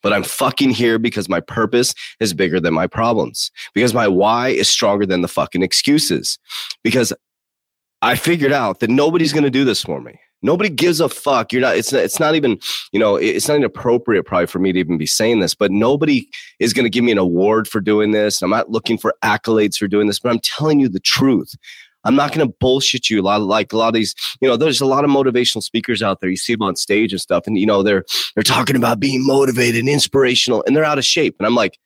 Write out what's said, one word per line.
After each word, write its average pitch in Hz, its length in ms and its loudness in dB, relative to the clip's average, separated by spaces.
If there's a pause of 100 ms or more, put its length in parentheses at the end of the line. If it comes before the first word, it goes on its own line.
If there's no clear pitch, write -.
But 104 80 2
I'm 101 120 2
fucking 131 480 0
here 113 280 2
because 104 300 0
my 87 100 0
purpose 117 560 0 (240)
is 104 140 0
bigger 87 260 0
than 82 140 0
my 80 120 0
problems. 110 640 -2 (240)
Because 113 200 2
my 113 160 2
why 110 400 2
is - 180 0
stronger 104 380 0
than 92 160 0
the 90 80 -2
fucking - 340 -2
excuses. - 760 0 (460)
Because 113 300 0 (880)
I - 140 0
figured 156 360 0
out 123 300 0
that - 80 0
nobody's 151 420 2
gonna 147 180 2
do 131 140 0
this 120 200 0
for 71 180 -6
me. - 180 -20 (220)
Nobody 180 280 0
gives 160 300 0
a 160 80 2
fuck. 123 460 -2
You're 123 80 0
not, 117 160 2
it's 113 160 -4
not, 117 100 2
it's - 160 -4
not 156 160 2
even, 131 240 0 (320)
you 98 80 -2
know, 107 160 2
it, 82 120 0
it's - 200 -2
not 151 80 0
inappropriate 120 680 0
probably 87 220 0
for 92 120 -6
me 92 140 0
to 90 60 0
even 82 180 -2
be 76 80 -4
saying 110 340 0
this, 85 160 0
but 101 160 0
nobody 139 560 0 (320)
is 110 140 0
gonna 120 160 0
give 120 160 0
me 120 80 2
an 101 40 2
award 98 520 2
for 110 100 -2
doing 104 320 2
this. 107 300 0
I'm 90 80 -2
not 110 200 0
looking 110 280 -2
for - 260 -2
accolades 107 540 0
for 104 100 -4
doing 104 200 2
this, 101 120 -2
but 123 100 -4
I'm 117 120 -2
telling 151 400 0
you 131 80 2
the 92 100 -4
truth. - 560 0 (520)
I'm 120 80 2
not 147 180 0
gonna 160 120 0 (140)
bullshit 131 500 0
you. 110 100 0
A 92 40 0
lot 104 180 2
of, 101 60 -2
like, 104 260 0
a 110 40 0
lot 113 100 2
of 117 80 0
these, 110 180 -2 (260)
you 131 80 2
know, 123 80 2
there's 139 240 0
a 139 60 0
lot 135 180 2
of 147 60 2
motivational 120 540 2
speakers 113 400 -4
out 98 180 -2
there. 92 80 -2
You 92 60 -2
see - 180 -4
them 110 80 -2
on 95 140 -2
stage 104 360 0
and 95 80 -6
stuff, - 280 -2
and, 107 100 -2
you 95 80 2
know, 101 160 2
they're, 95 240 2 (300)
they're 107 80 0
talking 135 320 0
about 120 240 0
being 135 260 -2
motivated 127 540 2
and 123 100 -2
inspirational, 127 800 0
and 127 80 2
they're 156 100 2
out 147 140 0
of 127 40 -4
shape. 156 360 0
And 101 80 0
I'm 117 80 2
like 107 300 -2